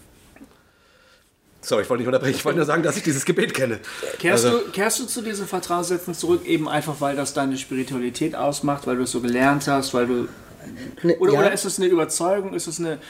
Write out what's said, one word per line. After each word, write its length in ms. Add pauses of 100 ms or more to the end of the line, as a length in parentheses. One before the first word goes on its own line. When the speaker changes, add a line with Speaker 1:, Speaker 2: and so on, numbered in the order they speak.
(1600)
Speaker 1:
Sorry, 220
ich 60
wollte 140
nicht 40
unterbrechen, 300
ich 80
wollte 120
nur 80
sagen, 180
dass 120
ich 80
dieses 220
Gebet 280
kenne. 260 (380)
Speaker 2:
Kehrst 280
Speaker 1:
Also 140
Speaker 2:
du, 120
kehrst 280
du 60
zu 160
diesen 240
Vertrauenssätzen 680
zurück, 320
eben 240
einfach, 300
weil 180
das 160
deine 240
Spiritualität 760
ausmacht, 540
weil 80
du 80
es 80
so 80
gelernt 480
hast, 260
weil 140
du, 200 (760)
Speaker 3:
Ne, 140
Speaker 2:
oder, 160
Speaker 3:
ja. 60
Speaker 2:
oder 140
ist 120
es 120
eine 100
Überzeugung, 640
ist 140
es 120
eine... 180 (120)